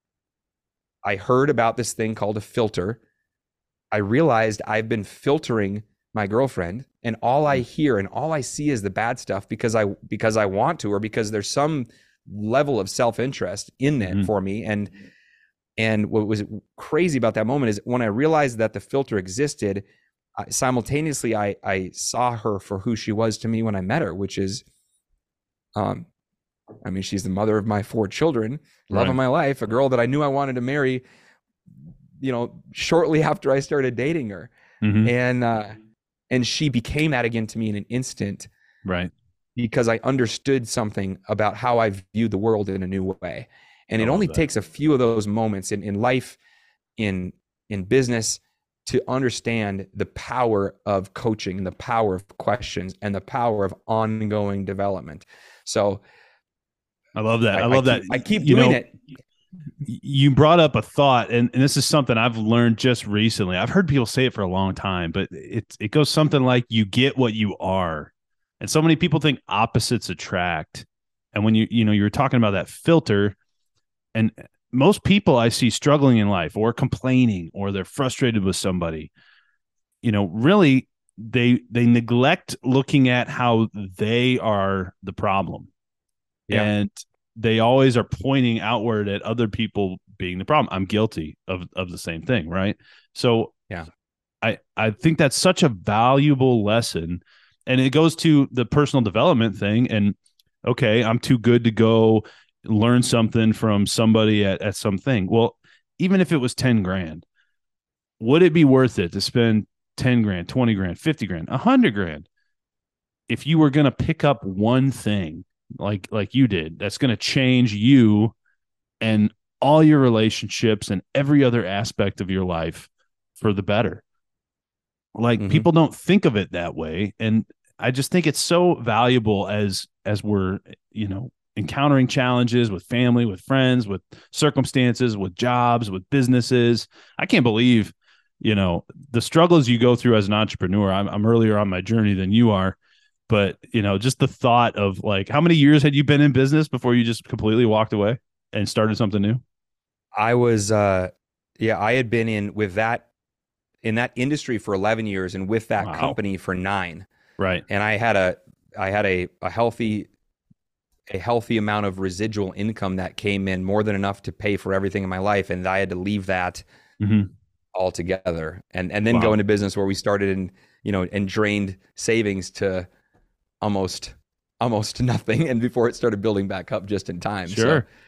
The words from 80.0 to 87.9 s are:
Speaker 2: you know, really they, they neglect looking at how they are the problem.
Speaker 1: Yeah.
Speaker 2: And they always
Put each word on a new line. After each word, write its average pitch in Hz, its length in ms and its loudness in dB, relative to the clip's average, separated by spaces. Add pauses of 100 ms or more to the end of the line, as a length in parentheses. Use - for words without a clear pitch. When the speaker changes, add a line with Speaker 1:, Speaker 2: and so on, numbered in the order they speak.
Speaker 2:
you 117 120 0
know, 101 120 0
really 131 640 4 (300)
they, 120 420 2 (100)
they 120 140 0
neglect 120 800 2
looking 131 460 2
at 123 180 0
how 113 460 0
they 110 640 -2
are 98 640 -2
the 95 100 -12
problem. 95 560 -4 (800)
Speaker 1:
Yeah. 113 140 0
Speaker 2:
And 104 280 -2 (460)
they 110 240 0
always 127 380 4